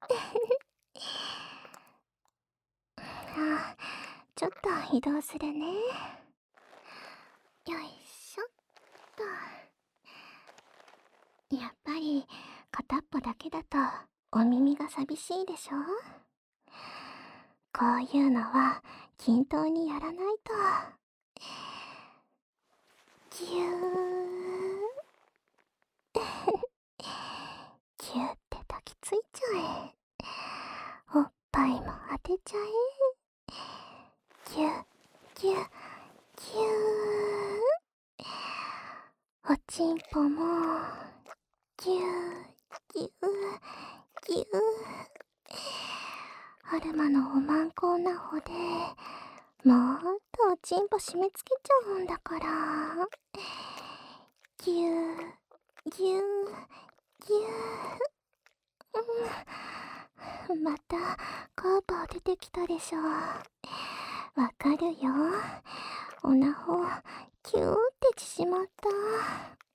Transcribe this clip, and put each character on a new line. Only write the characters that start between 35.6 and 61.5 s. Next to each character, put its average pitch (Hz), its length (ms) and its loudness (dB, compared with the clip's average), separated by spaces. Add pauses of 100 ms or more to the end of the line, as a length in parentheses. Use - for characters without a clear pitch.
ギ - 80 -16 (160)
ュ - 20 6 (2750)
ー。 294 60 8
お - 40 4 (100)
ち 330 260 2
ん 330 40 0 (140)
ぽ 302 120 4
も、 320 560 2 (960)
ギ 370 140 0
ュ 370 80 4
ー、 359 40 0 (880)
ギ 403 80 -2
ュ - 40 -4
ー、 - 240 -2 (960)
ギ 392 140 0
ュ - 20 0
ー。 415 120 -4 (2000)
ア 330 120 0
ル 320 140 -4
マ 302 160 6
の 277 100 8 (120)
お 277 40 4
ま 294 260 6
ん 330 100 0
こ 349 200 2
お 349 60 4
な 349 200 2
ほ 311 220 -4
で、 - 120 -8 (1120)
も 254 340 10
っ - 20 -4 (320)
と 427 220 6
お 339 40 -2
ち 359 220 0
ん 403 80 2
ぽ 427 100 2
締 - 220 -4
め 381 100 4
付 - 140 -12
け 523 200 0
ち - 60 -2
ゃ 554 100 10 (120)
う 381 80 0
ん 370 80 -2
だ 339 100 -2
か 330 220 -4
ら。 320 60 -4 (2250)
ギ 359 80 2
ュ 330 440 2
ー、 339 180 -10 (640)
ギ 381 200 2
ュ 381 40 2
ー、 - 20 2 (1080)
ギ 415 80 4
ュ - 20 8 (3000)
ー。 370 40 2
う - 20 0
ん。 311 80 0
ま 294 160 0
た、 - 380 -2 (380)